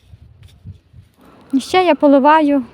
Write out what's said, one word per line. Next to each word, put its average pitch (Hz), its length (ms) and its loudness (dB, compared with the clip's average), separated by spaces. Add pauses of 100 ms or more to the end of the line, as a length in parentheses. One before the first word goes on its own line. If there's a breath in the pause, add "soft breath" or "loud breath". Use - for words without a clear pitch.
(1500)
І 269 80 -2
ще 370 240 -2
я 320 100 0
поливаю 285 680 0 (120)